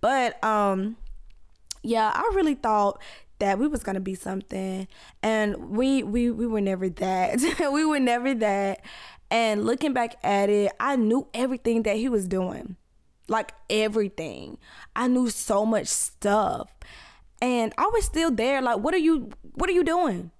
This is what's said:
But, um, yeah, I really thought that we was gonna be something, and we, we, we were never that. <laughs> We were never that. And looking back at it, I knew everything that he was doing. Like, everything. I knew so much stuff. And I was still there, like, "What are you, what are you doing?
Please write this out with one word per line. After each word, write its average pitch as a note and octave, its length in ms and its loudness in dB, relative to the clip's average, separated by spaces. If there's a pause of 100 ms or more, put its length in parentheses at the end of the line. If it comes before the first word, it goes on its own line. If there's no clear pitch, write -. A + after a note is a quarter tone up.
But, B3 440 2
um, G#3 520 2 (840)
yeah, A3 320 2
I A4+ 200 0
really D#4+ 200 2
thought G#3 460 2 (400)
that G3 180 2
we B3+ 80 2
was D4 160 -2
gonna F#3+ 180 -4
be F#3+ 140 -6
something, F#3+ 720 -6 (360)
and G#3+ 480 0
we, B3+ 340 2
we, A#3+ 260 0
we A#3 160 -2
were A3 140 0
never F#3+ 280 0
that. F#3+ 520 0 (180)
<laughs> D4 140 0
We D4+ 120 2
were D4+ 160 2
never B3 340 2
that. G3+ 460 0 (500)
And A3 360 2
looking C4+ 260 0
back A#3+ 300 -2
at G3+ 260 2
it, G#3 320 2
I C#4 160 0
knew A#3 380 2
everything A#3 480 0
that G#3+ 140 0
he A#3 120 -2
was G3+ 200 0
doing. F#3 480 -4 (500)
Like, A3 260 -2 (160)
everything. G#3 880 -2 (380)
I B3 140 0
knew B3+ 220 4
so G#3+ 360 0
much A3 220 0
stuff. - 840 0 (680)
And A#3+ 340 0
I F#4+ 160 2
was A4 120 2
still E4 260 0
there, C4 320 0
like, A#3+ 160 2
"What C#4 160 0
are F#4+ 40 2
you, D#4+ 320 2 (240)
what F#4 140 -2
are F#4+ 40 2
you F4 120 4
doing? C4+ 560 0